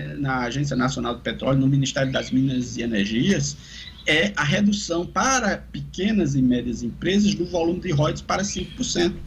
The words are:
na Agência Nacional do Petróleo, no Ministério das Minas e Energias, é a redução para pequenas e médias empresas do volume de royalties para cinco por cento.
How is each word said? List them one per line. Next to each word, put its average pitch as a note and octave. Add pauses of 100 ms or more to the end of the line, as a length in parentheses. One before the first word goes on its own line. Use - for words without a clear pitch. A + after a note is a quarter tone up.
(160)
na C3+
Agência C3+
Nacional B2
do A#2
Petróleo, B2
no C3+
Ministério C3+
das C3
Minas B2+
e A2+
Energias, A#2 (480)
é E3
a D3
redução F3+
para G#3+
pequenas E3+
e C3
médias A#2+
empresas F#3+
do F3
volume F3
de F#3
royalties D3+
para F3+
cinco F#3
por -
cento. F3 (100)